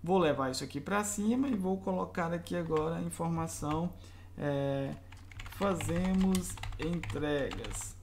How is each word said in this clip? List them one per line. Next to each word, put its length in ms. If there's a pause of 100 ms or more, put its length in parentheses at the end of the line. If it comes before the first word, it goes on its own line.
Vou 160
levar 320
isso 140
aqui 160
pra 240
cima 420
e 80
vou 240
colocar 540
aqui 240
agora 400
a 60
informação. 880 (440)
É, 580 (580)
fazemos 1040 (220)
entregas. 1200